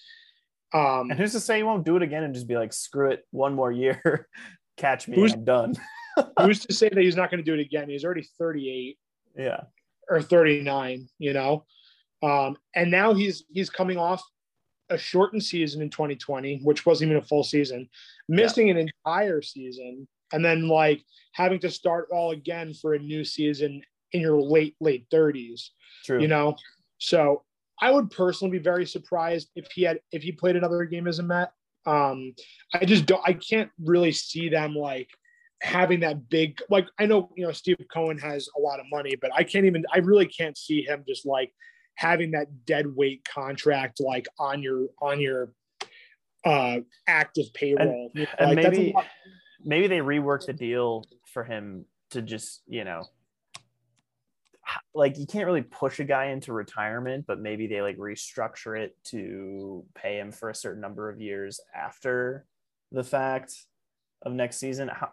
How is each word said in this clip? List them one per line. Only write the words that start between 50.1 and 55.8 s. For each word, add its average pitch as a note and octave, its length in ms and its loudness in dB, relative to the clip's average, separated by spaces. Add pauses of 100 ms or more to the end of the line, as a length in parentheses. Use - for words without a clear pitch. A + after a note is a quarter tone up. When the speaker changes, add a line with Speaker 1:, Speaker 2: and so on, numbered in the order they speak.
Speaker 2:
the C3+ 60 -8
deal A#2+ 520 -4 (220)
for A#2 180 -10
him G#2 400 -12 (260)
to B2 120 -8
just, A2 440 -12
you A2+ 180 -10
know, E2+ 200 -10 (1900)
like, C#3 240 2
you C#3+ 80 -10
can't G3+ 200 -4
really E3+ 160 0
push - 360 -6